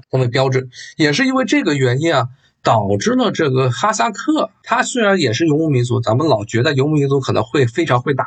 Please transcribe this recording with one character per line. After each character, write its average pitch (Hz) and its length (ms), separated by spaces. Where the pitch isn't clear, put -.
这 131 80
么 127 100
标 135 200
志。 127 200
也 147 160
是 262 140
因 262 80
为 262 100
这 294 200
个 156 100
原 131 260
因 160 140
啊， 123 140
导 104 360
致 214 180
了 220 160
这 151 180
个 131 180
哈 208 240
萨 226 200
克， - 380
他 233 220
虽 240 180
然 196 160
也 127 140
是 156 160
游 147 80
牧 160 120
民 123 140
族， 120 180
咱 113 160
们 156 120
老 107 160
觉 113 180
得 151 100
游 135 140
牧 156 80
民 139 140
族 139 100
可 127 140
能 104 100
会 135 240
非 160 180
常 127 160
会 143 140
打 123 120